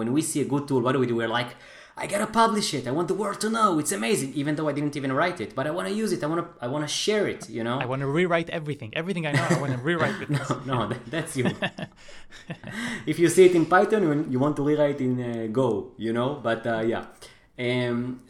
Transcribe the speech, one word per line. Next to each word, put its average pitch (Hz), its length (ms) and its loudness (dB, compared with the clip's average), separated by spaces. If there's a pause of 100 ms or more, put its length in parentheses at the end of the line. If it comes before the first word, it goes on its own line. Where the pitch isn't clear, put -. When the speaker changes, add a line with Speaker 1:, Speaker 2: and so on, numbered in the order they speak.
Speaker 1:
when 113 120 0
we 156 100 2
see 151 200 -2
a - 20 2
good 143 240 -2
tool, 131 140 2
what 127 100 2
do 139 80 2
we 123 80 2
do? 117 80 0
We're 113 240 0
like, 123 160 -8 (400)
"I - 100 -6
gotta 202 200 0 (160)
publish 214 320 2
it. 131 120 -4
I 120 60 -2
want 165 160 0
the - 140 0
world 101 180 -4
to 214 100 -2
know. 220 180 4 (120)
It's 147 100 -2 (100)
amazing," 175 340 0
even 147 200 0
though 156 140 -2
I 139 100 0
didn't 143 220 -2
even 135 200 -2
write 175 200 0
it. 101 160 -6
But 135 100 -2
I 151 100 -2
wanna 190 260 -4
use 196 100 -2
it. 165 100 -2
I 151 100 -2
wanna, 170 140 -2 (140)
I 123 80 -6
wanna 151 180 -2 (180)
share 208 300 2
it, - 220 -12
you 113 80 -4
know? 120 200 -2
Speaker 2:
I - 20 -2
wanna 135 200 -4
rewrite 170 440 0
everything. 147 440 -6
Everything 175 320 -4
I 143 60 -2
know, 139 140 2 (100)
I - 60 -2
wanna 131 160 -2 (120)
rewrite 160 320 0
it. - 80 -8
Speaker 1:
<laughs> 139 80 0
No, 131 220 -4 (100)
no, 120 200 0
that, 127 120 -6 (120)
that's 160 220 -6
you. 123 140 0
Speaker 2:
<laughs> - 1600 -10
Speaker 1:
If 156 120 -2
you 170 100 6
see 185 180 10
it 175 80 8
in 160 120 6
Python, 202 360 6
you, 151 300 2
you 127 60 2
want 143 180 2
to 143 60 0
rewrite 147 380 2
in, 127 200 0
uh, 117 300 -4
Go, 110 460 0
you 113 160 -2
know? 131 300 0
But, 113 240 -2
uh, 113 140 0
yeah. 113 260 -2 (520)
Um, 123 720 -2